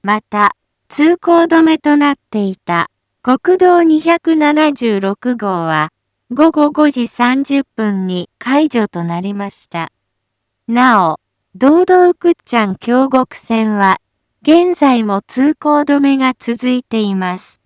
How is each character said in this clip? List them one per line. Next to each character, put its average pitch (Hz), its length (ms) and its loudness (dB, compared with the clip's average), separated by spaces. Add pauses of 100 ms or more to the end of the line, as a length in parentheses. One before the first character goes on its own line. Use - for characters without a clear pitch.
ま 208 180 -2
た、 208 340 -2 (340)
通 330 300 0
行 339 260 2
止 330 180 2
め 320 160 2
と 294 180 0
な 285 160 0
っ - 20 -4 (160)
て 208 140 -4
い 190 120 -6
た、 - 340 -6 (320)
国 339 360 0
道 359 240 4
二 311 180 2
百 330 360 0
七 302 360 0
十 226 280 -2
六 202 360 -4
号 214 100 -8
は、 165 440 -4 (400)
午 294 220 2
後 294 180 0
五 302 200 0
時 240 180 -6
三 254 340 -2
十 277 220 -2
分 202 420 -4
に 180 320 -6
解 294 300 0
除 226 180 -2
と 175 160 -10
な 170 180 -6
り 196 140 -8
ま 202 160 -10
し - 180 -20
た。 165 220 -10 (760)
な 233 420 2
お、 156 80 -8 (380)
道 302 280 4
道 359 260 4
倶 349 240 0 (100)
知 - 120 -6
安 208 200 -2
京 254 320 -2
極 262 260 -2
線 220 420 -4
は、 196 220 0 (440)
現 349 360 2
在 254 240 2
も 202 240 -4
通 277 300 -2
行 294 240 0
止 285 180 0
め 277 180 2
が 262 220 -2
続 240 300 -6
い 254 160 -2
て 226 160 -4
い 202 160 -2
ま 185 220 -4
す。 - 280 -20